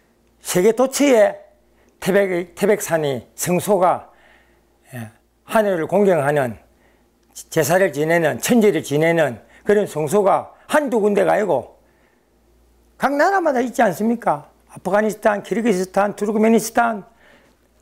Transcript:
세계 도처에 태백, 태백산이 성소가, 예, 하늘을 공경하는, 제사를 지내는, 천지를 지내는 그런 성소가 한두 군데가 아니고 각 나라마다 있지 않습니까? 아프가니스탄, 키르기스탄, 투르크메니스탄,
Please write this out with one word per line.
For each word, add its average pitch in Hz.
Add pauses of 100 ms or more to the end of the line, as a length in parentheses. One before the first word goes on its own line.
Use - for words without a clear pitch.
(400)
세계 185
도처에 247 (600)
태백, 185
태백산이 160
성소가, 175 (840)
예, 113 (340)
하늘을 196
공경하는, 147 (760)
제사를 165
지내는, 151
천지를 208
지내는 151 (240)
그런 208
성소가 156 (140)
한두 262
군데가 202
아니고 170 (1200)
각 262
나라마다 320
있지 247
않습니까? 202 (200)
아프가니스탄, 208
키르기스탄, 196
투르크메니스탄, 220 (760)